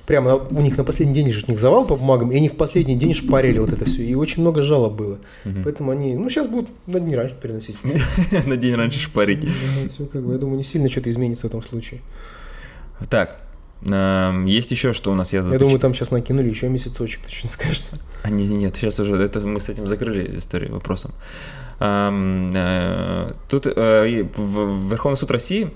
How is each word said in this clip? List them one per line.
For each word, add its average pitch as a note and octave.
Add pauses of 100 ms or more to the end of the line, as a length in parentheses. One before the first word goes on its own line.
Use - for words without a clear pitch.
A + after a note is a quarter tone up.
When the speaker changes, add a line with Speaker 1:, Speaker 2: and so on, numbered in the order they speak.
Speaker 1:
прямо C3
у C#3
них C3+
на C#3
последний C#3+
день C#3+
лежит, G#2
у B2
них G#2+
завал E3
по E3
бумагам, B2
и C3
они D3+
в D3+
последний D3
день D3+
шпарили B2+
вот A2
это A#2
все. -
И A#2+
очень D3+
много D#3+
жалоб C3
было. G2+ (280)
Speaker 2:
Мгм. F#2+
Speaker 1:
Поэтому D3
они, C3+
ну, G#3
щас C#4+
будут A3+ (180)
на F3+
день E3
раньше B2+
переносить. A2
Speaker 2:
<laughs> D#3
На C3
день B2
раньше A#2
шпарить. D3+
Speaker 1:
Ну, C3+
все, D3
как C3+
бы, B2
я C3
думаю, C3+
не C3+
сильно C#3
что-то B2+
изменится A#2+
в -
этом A2+
случае. A#2+ (1080)
Speaker 2:
Так, - (480)
эм, F#2+
есть G#2+
еще B2
что -
у G2
нас? F#2
Я F#2+
тут F2+
Speaker 1:
Я C3
думаю, C3+
Speaker 2:
пич- B2+
Speaker 1:
там C3
щас B2
накинули B2+
еще A2
месяцочек, A#2+
ты -
что-нибудь -
скажешь? - (400)
Speaker 2:
А, G#2+
не, G2+
не, G#2
нет, G2
щас G#2+
уже, G2+
это G2+
мы G#2
с G2+
этим G#2+
закрыли G2+
историю, -
вопросом. F#2+ (680)
Ам, G2
э, F2+ (200)
тут, C#3
э, A2
и A2+
в-, G2+
в-, -
Верховный C3+
суд C3+
России F3+